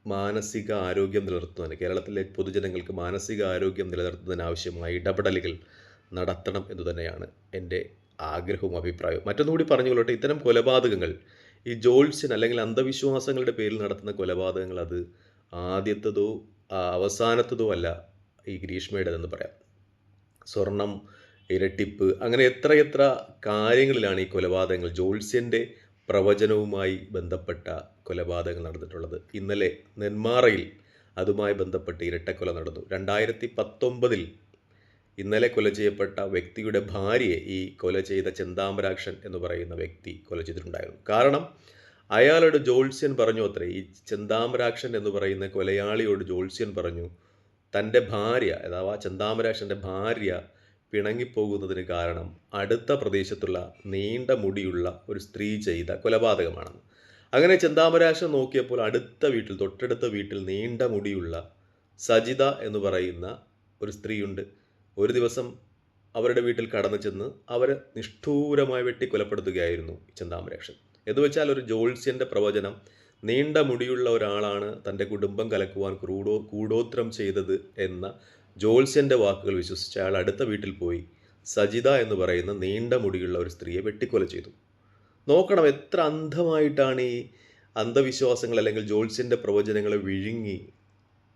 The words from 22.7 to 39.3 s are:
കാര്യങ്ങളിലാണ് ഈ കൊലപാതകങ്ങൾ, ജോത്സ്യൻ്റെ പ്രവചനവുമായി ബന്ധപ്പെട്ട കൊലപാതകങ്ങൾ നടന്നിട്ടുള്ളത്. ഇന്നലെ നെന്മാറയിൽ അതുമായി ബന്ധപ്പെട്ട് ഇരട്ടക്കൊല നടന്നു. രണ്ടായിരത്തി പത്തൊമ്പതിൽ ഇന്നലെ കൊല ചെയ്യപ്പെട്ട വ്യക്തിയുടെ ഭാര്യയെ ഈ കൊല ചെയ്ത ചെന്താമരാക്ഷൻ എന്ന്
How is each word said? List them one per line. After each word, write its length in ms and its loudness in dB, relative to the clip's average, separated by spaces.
കാര്യങ്ങളിലാണ് 760 2
ഈ 80 -2
കൊലപാതകങ്ങൾ, 640 0
ജോത്സ്യൻ്റെ 720 0
പ്രവചനവുമായി 840 4
ബന്ധപ്പെട്ട 560 -6
കൊലപാതകങ്ങൾ 600 -4
നടന്നിട്ടുള്ളത്. 540 -10
ഇന്നലെ 360 0
നെന്മാറയിൽ 640 4
അതുമായി 380 2
ബന്ധപ്പെട്ട് 500 -4
ഇരട്ടക്കൊല 480 -4
നടന്നു. 380 -8
രണ്ടായിരത്തി 640 -2
പത്തൊമ്പതിൽ 680 0
ഇന്നലെ 300 2
കൊല 200 2
ചെയ്യപ്പെട്ട 560 0
വ്യക്തിയുടെ 640 -2
ഭാര്യയെ 580 0
ഈ 300 -6
കൊല 240 0
ചെയ്ത 280 -2
ചെന്താമരാക്ഷൻ 960 -4
എന്ന് 140 -10